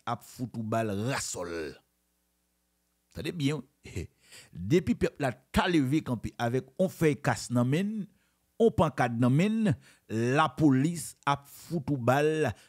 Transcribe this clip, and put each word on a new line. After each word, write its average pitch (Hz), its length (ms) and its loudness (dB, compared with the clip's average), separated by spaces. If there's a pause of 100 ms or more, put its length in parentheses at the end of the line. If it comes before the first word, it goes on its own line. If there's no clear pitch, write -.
a 117 100 -4
foutu 117 480 -10
balle 110 280 -2
rassol. 90 840 -6 (1400)
Ça - 80 -12
dit - 100 -6
bien. 147 300 -4 (220)
<laughs> - 80 -18 (640)
Depuis 160 420 0
peuple - 240 -4
l'a 135 120 0
ta - 360 -2
levé 156 340 2
campé 113 360 -6
avec 120 280 -2 (140)
on 185 100 2
fait 151 260 0
casse - 360 -2
nan 123 160 2
men, 202 400 -2 (520)
on 226 120 6
pancade 127 480 0
nan 123 140 4
men, 208 420 2 (340)
la 123 400 2
police 151 760 2
a 143 200 0
foutu 147 520 -6
balle 139 560 2 (160)